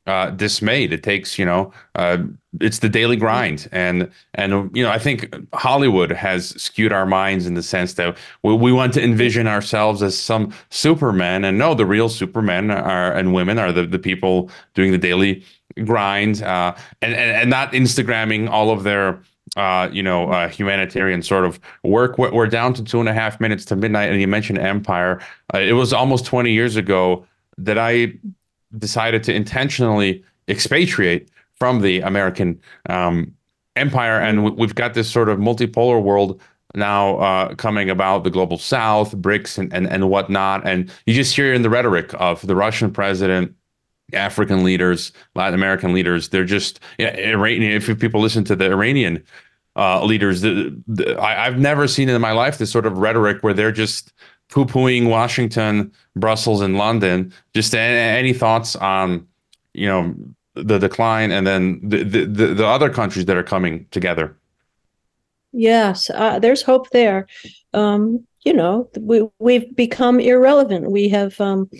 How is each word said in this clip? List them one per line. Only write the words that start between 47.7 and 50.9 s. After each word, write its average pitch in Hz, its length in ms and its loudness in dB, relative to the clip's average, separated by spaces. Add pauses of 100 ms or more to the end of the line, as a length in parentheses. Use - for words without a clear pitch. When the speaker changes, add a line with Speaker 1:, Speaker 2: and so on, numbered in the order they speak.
Speaker 1:
if 107 140 -2 (120)
people 110 220 0
listen 110 240 0
to 98 120 0
the 95 100 2
Iranian, 95 560 0 (540)
uh, 95 280 2
leaders, 101 380 2
the, 95 440 -2
the, 107 340 -2